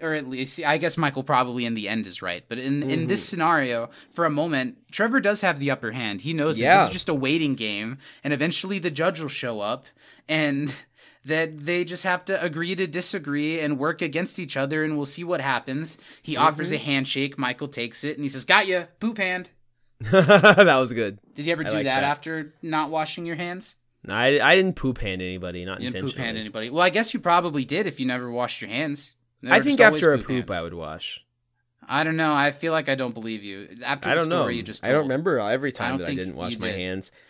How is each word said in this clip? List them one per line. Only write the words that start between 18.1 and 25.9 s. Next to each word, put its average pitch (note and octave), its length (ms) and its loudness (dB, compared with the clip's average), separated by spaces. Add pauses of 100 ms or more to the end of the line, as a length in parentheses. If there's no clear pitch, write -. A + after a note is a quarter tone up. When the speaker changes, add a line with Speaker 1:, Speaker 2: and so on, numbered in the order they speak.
Speaker 1:
and D3 80 -10
he C#3 60 -4
says, C3 160 -10
"Got G3 200 4
ya, F3+ 200 -2 (140)
poop A3 200 -4
hand." F#3 320 -4 (260)
Speaker 2:
<laughs> - 220 -20
That F3+ 800 8
was B2+ 140 0
good. G#2 260 -2 (160)
Speaker 1:
Did D3 100 -8
you E3 60 0
ever D#3+ 140 -2
Speaker 2:
I - 40 -4
Speaker 1:
do A2 60 -2
Speaker 2:
like G#2+ 100 0
Speaker 1:
that C3+ 160 2
Speaker 2:
that. - 20 2
Speaker 1:
after D3+ 500 -4 (100)
not D#3 260 -2
washing D#3+ 380 -4
your E3+ 80 -6
hands? F3 400 -10 (280)
Speaker 2:
No, - 100 -10
I, B2+ 280 4
I D3 140 6
didn't F#3+ 220 4
poop C3 220 -2
hand F#2 220 -4
anybody, F2+ 440 -8
not F#2+ 160 -8
Speaker 1:
You B2 80 -4
didn't A#2+ 160 -6